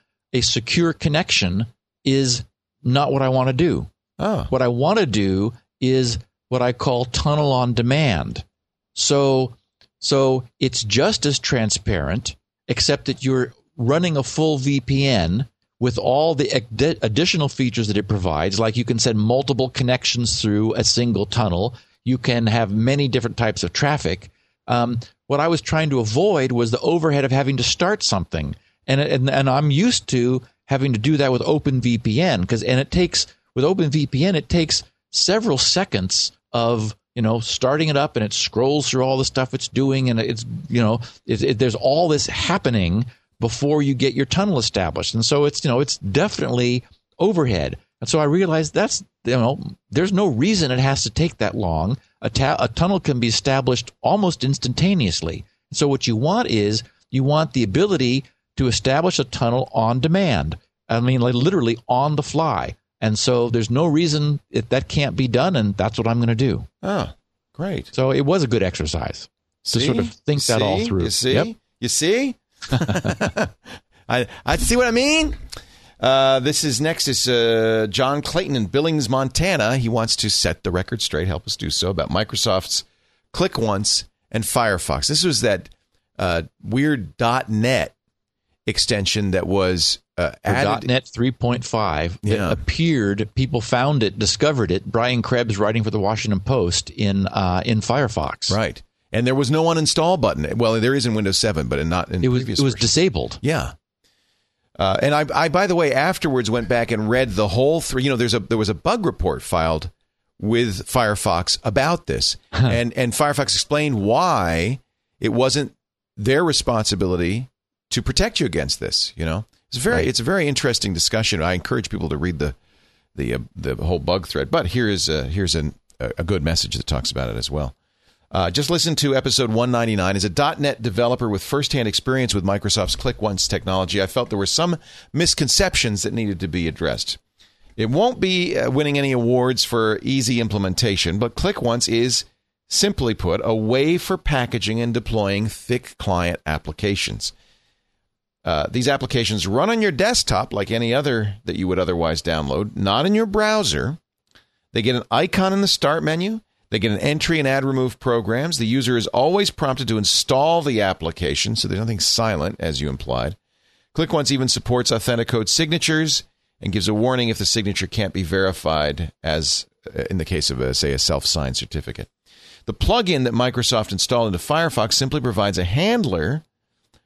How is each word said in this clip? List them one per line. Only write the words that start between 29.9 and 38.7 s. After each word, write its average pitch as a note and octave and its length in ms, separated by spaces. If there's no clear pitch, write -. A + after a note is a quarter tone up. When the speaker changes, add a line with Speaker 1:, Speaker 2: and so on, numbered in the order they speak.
Speaker 1:
to B2+ 340
having C3+ 280
to G#2+ 60
do D3 180
that C#3 140
with B2 100
Open C#3+ 400
V A#2+ 160
P A#2 240
N, A#2+ 240
'cause, A2+ 180
and B2+ 160
it - 120
takes, F3+ 360
with B2+ 100
Open F3 240
V C#3+ 180
P C3 180
N, G3 100
it A2 120
takes - 360
several G#3 460
seconds - 720
of, A#2 420
you B2 60
know, A2+ 180
starting D3 500
it C#3+ 80
up, C#3+ 180
and A2 80
it G2+ 100
scrolls C3+ 560